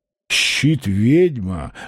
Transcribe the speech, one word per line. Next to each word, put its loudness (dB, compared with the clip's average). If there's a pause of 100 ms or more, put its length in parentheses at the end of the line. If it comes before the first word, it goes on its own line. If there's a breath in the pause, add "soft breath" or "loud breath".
(320)
Щит-ведьма, 0 (140 loud breath)